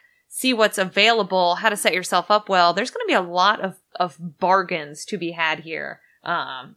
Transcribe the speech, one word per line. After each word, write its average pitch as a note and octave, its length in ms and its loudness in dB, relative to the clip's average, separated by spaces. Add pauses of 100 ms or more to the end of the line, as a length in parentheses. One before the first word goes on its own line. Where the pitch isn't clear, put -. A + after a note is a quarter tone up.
(300)
see - 220 -2
what's G#3+ 280 2
available, F#3+ 760 2
how G#3+ 140 2
to G#3 80 -2
set G3 160 0
yourself F3+ 380 0
up G#3 180 0
well. F3 240 6
There's G#3 160 -2
gonna A#4 160 -8
be F#4 80 0
a G#3 80 4
lot F3+ 400 2
of, F#3+ 160 -6 (220)
of F3+ 180 -4 (220)
bargains F3 640 0
to G#3 120 -8
be E3+ 140 -6
had D#3+ 280 -2
here, D3+ 420 -10 (220)
um, C3+ 540 -8